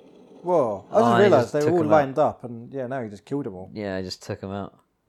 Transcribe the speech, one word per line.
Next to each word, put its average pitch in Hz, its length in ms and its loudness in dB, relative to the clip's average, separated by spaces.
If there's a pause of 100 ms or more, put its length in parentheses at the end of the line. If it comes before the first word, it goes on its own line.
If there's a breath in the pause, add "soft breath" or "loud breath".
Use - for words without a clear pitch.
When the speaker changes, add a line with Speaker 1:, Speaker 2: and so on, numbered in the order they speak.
(420)
Speaker 1:
Whoa. 123 480 0
I - 60 -4
Speaker 2:
Oh, 107 40 6
Speaker 1:
just 117 160 6
Speaker 2:
he 117 60 6
Speaker 1:
realised 156 220 6
Speaker 2:
just 110 80 -8
Speaker 1:
they 151 60 0
were 147 80 0
Speaker 2:
took 160 80 2
Speaker 1:
all 175 60 2
Speaker 2:
him 156 60 0
out. - 40 -2
Speaker 1:
lined 139 280 2
up, 127 260 0
and 120 280 -14
yeah, 131 140 -8
now 131 160 -8
he 107 80 -10
just 101 160 -18
killed 143 180 -6
them 107 100 -10
all. 92 200 -16
Speaker 2:
Yeah, 98 240 -6
he 92 60 -6
just - 180 -12
took - 200 -10
'em 95 80 -8
out. 98 240 -10 (340)